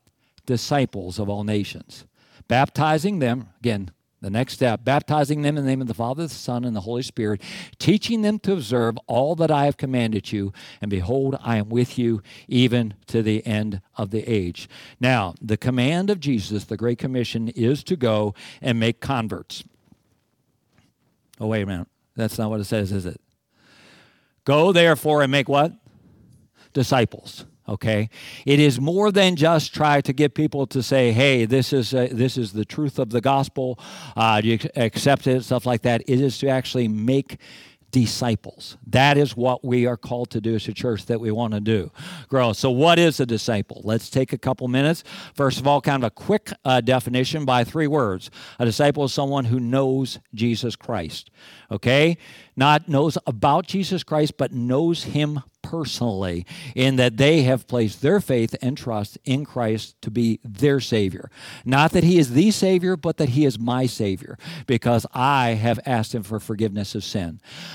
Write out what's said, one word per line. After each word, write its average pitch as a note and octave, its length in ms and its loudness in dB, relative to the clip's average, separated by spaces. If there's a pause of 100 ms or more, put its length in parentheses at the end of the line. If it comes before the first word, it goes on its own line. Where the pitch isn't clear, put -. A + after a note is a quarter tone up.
(460)
"Disciples A#2 720 -2
of G2+ 120 -4
all G#2 160 -6
nations, - 580 -6 (460)
baptizing D#3 720 2
them," B2 280 -2 (140)
again, G2+ 300 -2 (280)
the G2 120 -8
next A#2+ 220 -2
step, A#2 300 0
"baptizing D3 600 0
them D3 140 0
in C#3+ 60 -2
the C3 60 0
name C3 100 0
of C3 80 -4
the A2+ 60 -6
Father, B2+ 300 -4
the D3+ 60 -6
Son, A#2+ 360 -6
and A#2 100 -4
the G2+ 60 -4
Holy A#2+ 220 -6
Spirit, G#2+ 360 -4 (380)
teaching A3 460 0
them G#3 160 0
to F#3+ 120 -2
observe A#2 540 0
all B2+ 300 0
that D#3+ 160 2
I C#3+ 140 4
have C#3+ 120 0
commanded A#2 540 -2
you, G2 220 -4 (280)
and G#2 80 -6
behold, B2+ 540 -2
I A#2 140 0
am G#2 120 -2
with B2 300 -2
you A#2 240 0 (240)
even A#2+ 480 2 (100)
to A2+ 160 0
the A2 240 0
end G#2+ 340 -2 (160)
of G2+ 140 -6
the A2 180 -4
age." F#2+ 400 -2 (320)
Now, B2 400 2
the G#2+ 160 -2
command C3+ 540 0
of G3+ 100 0
Jesus, G#2+ 440 -2
the G#2+ 140 -8
Great A#2+ 200 -2
Commission, A#2+ 520 -4
is B2+ 340 0
to F#3 120 -2
go G#2+ 380 0 (260)
and A#2+ 200 -2
make A2+ 220 0
converts. A2 640 -6 (1800)
Oh, A#2 60 -6
wait A2 160 -2
a G2 60 -4
minute. F#2 200 -6 (280)
That's A2+ 240 -4
not A2 100 -2
what A2 100 -4
it G2+ 60 -6
says, G2+ 260 -2
is F#2+ 140 -4
it? E2+ 160 -10 (1200)
"Go, D#3 260 6
therefore, D#3 500 4
and C3+ 100 2
make" C#3 160 2
what? C#3+ 260 2 (1000)
"Disciples." - 720 0 (240)
Okay, G#2+ 400 -2 (360)
it C#3+ 160 6
is C3+ 180 4
more F#3 320 2
than F#3 240 4
just D#3 400 2
try D3 240 4
to C3+ 140 -2
get C#3+ 200 2
people D3 340 -2
to C3 140 -2
say, B2 300 2
"Hey, B2+ 320 4
this B2 300 2
is C3 200 0
a, B2+ 140 2
this B2+ 300 -2
is G#2+ 160 -4
the G#2+ 100 -4
truth D3 340 -4
of B2 120 -2
the A#2 100 -2
gospel. C3 580 0 (380)
Uh, A2+ 240 4
do A2 80 2
you A#2 60 4
ac-, A2+ 240 -2
accept C3 500 2
it?" B2+ 160 0
Stuff B2 220 -2
like B2 160 0
that. A#2+ 260 0
It C3 140 2
is C3+ 160 0
to C#3 100 -2
actually B2+ 400 -2
make A2+ 540 -2 (500)
disciples. - 840 -2 (100)
That C#3 300 6
is C#3+ 180 2
what B2 300 -2
we B2 200 2
are A#2+ 120 -2
called A#2+ 320 -8
to A2+ 100 -6
do A2+ 160 -2
as G#2 140 -4
a G#2 40 -8
church A2+ 340 -4
that A#2 120 -2
we A2+ 120 -4
want A2 240 -2
to G#2 40 -4
do. G#2 320 0 (380)
Grow. B2 240 2
So C3+ 180 0
what E3 280 6
is E3 200 4
a C3+ 60 2
disciple? A2 580 -2
Let's A2 260 -2
take C3 220 0
a B2 60 -6
couple B2+ 320 -4
minutes. C#3+ 340 0 (300)
First C3 260 0
of C3 80 -2
all, C#3+ 140 4
kind C#3 200 0
of A#2+ 60 0
a G#2 40 -4
quick, - 400 -4 (120)
uh, C3 160 4
definition B2+ 640 0
by B2 220 2
three D#3 220 -2
words. B2 420 -2 (300)
A B2 60 0
disciple C#3+ 400 2
is B2+ 80 -4
someone C#3 320 -2
who B2 140 0
knows C3 600 0 (140)
Jesus A2+ 440 -2
Christ. F2+ 540 -8 (380)
Okay? C#3+ 480 2 (380)
Not D3 320 4
knows D3 300 2 (100)
about D3 400 2
Jesus F3 360 -4
Christ, D3+ 340 -2
but C3 160 -4
knows C3 500 0
him D3 380 -2 (200)
personally G2 840 -4 (300)
in C3 200 2
that B2 220 2
they D3 260 6
have B2+ 240 0
placed A2+ 340 -2
their F3+ 200 4
faith A#2 400 -2
and C3 160 -4
trust G#2+ 480 -6
in C#3 180 -2
Christ A2 580 -4
to - 80 -10
be A2+ 340 0
their C3 360 0
Savior. G#2+ 500 -2 (360)
Not C#3 260 4
that E3+ 140 4
he F3 120 6
is C3 140 4
the F3 200 6
Savior, F#3 440 2
but D#3+ 220 -4
that D3 120 2
he C#3 140 2
is A#2+ 160 2
my B2 260 0
Savior G2+ 520 -4 (280)
because A#2+ 480 2
I C3 360 2
have A2+ 360 0
asked A#2+ 300 -2
him A2 80 -6
for G#2+ 160 -8
forgiveness G#2 560 -4
of G#2 80 -6
sin. F2 380 -8 (340)